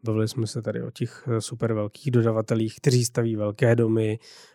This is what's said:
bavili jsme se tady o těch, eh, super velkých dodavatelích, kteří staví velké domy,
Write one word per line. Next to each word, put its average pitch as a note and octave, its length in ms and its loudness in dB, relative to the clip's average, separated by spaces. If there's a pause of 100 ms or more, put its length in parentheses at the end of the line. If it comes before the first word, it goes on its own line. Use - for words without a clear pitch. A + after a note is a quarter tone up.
bavili A2 240 0
jsme A2 200 -4
se A#2 140 -8
tady A2+ 220 -6
o A#2 80 -10
těch, - 360 -8
eh, A2+ 140 -2
super A2+ 320 -4
velkých G#2+ 380 -4
dodavatelích, A2+ 640 2
kteří B2 300 2
staví A2+ 300 -2
velké G#2 400 2
domy, A2 440 2 (360)